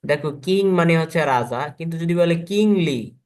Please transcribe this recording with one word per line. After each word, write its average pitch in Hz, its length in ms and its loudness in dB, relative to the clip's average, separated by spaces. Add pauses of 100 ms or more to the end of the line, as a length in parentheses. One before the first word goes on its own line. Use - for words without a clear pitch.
দেখো, 147 260 -2 (100)
কিং 190 320 0
মানে 170 260 4
হচ্ছে 160 280 0
রাজা, 127 440 -2
কিন্তু 165 280 -10
যদি 170 180 -2
বলে 170 200 2
কিংলি 180 640 0 (260)